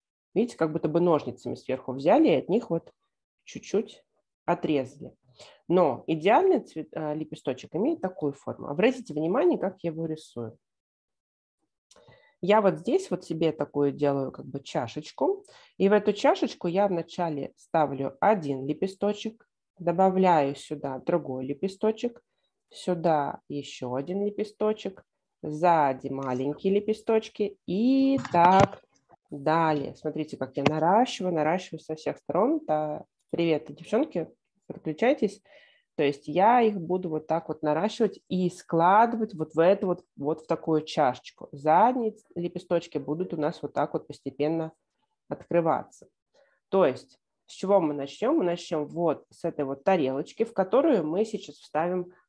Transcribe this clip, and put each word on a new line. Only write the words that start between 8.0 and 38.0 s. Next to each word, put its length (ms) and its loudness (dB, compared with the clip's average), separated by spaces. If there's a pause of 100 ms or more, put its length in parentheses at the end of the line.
такую 320 -4
форму. 340 -12
Обратите 460 0
внимание, 440 2
как 260 -4
я 80 -4
его 160 -6
рисую. 500 -10 (1800)
Я 200 4
вот 180 2
здесь 320 -2
вот 120 -4
себе 280 -2
такую 400 -2
делаю 400 -2
как 140 -16
бы 160 -12
чашечку. 840 -4 (320)
И 120 4
в 40 4
эту 200 4
чашечку 540 -2
я 200 2
вначале 680 -6
ставлю 640 -2
один 460 0
лепесточек, 840 -6 (300)
добавляю 800 2
сюда 440 -8
другой 460 -2
лепесточек, 760 -4 (480)
сюда 800 -2
еще 440 -8
один 320 -4
лепесточек, 760 -4 (380)
сзади 680 2
маленькие 640 -2
лепесточки 920 -2
и 540 2 (120)
так 500 6 (480)
далее. 640 0
Смотрите, 420 -8
как 200 -8
я 60 0
наращиваю, 680 2
наращиваю 460 -2
со 160 -10
всех 220 -8
сторон. 480 -2
Да, 380 -2 (280)
привет, 380 0
девчонки, 600 -4 (380)
подключайтесь. 720 -2 (540)
То 80 0
есть 260 -2
я 320 4
их 180 2
буду 300 -4
вот 180 -6
так 220 -2
вот 120 -8
наращивать 680 0